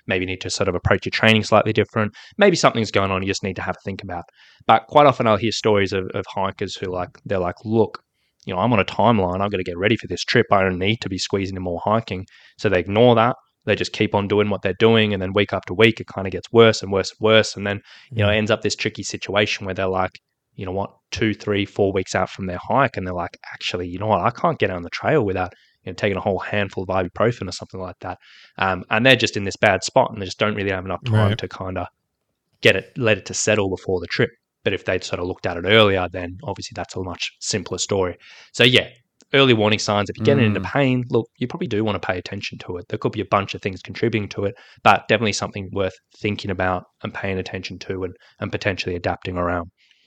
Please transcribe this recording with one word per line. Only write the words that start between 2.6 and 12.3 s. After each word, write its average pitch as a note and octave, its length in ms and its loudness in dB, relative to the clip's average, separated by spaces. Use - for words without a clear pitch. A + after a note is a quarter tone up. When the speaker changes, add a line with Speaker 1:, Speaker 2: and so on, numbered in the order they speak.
Speaker 1:
going G2 200 0
on F#2 100 -2
you F#2+ 60 -4
just - 160 -4
need F#2+ 140 -6
to F#2+ 40 -8
have F#2 140 -4
a - 80 -20
think F#2+ 180 -10
about." F2+ 220 -10
But A2+ 200 4
quite D3 200 6
often B2+ 200 2
I'll G#2+ 80 6
hear G#2 160 0
stories G2+ 400 2
of, F#2+ 220 -2
of G2 160 -4
hikers F#2+ 480 -6
who, G2+ 80 -8
like, F2+ 240 -6
they're G2 140 -2
like, F2+ 260 -4
"Look, A2 360 0
you - 80 -8
know, F2+ 80 -2
I'm A#2+ 100 2
on G#2+ 80 4
a F#2 60 2
timeline. G2 560 2
I've G2+ 100 -2
gotta F#2 140 -4
get F2 120 -8
ready G#2+ 200 2
for - 100 -16
this - 160 -8
trip. A#2 260 2
I G2 120 4
don't F#2 180 0
need G#2 220 0
to G2 80 -8
be F#2+ 80 -4
squeezing F#2+ 400 -4
in F#2 60 -6
more F2 200 -6
hiking." G#2 420 -2